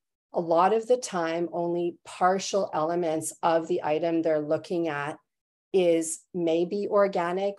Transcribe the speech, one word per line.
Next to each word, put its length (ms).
A 60
lot 320
of 140
the 120
time, 540
only 520
partial 680
elements 600
of 240
the 160
item 400
they're 180
looking 480
at 280
is 480
maybe 560
organic 720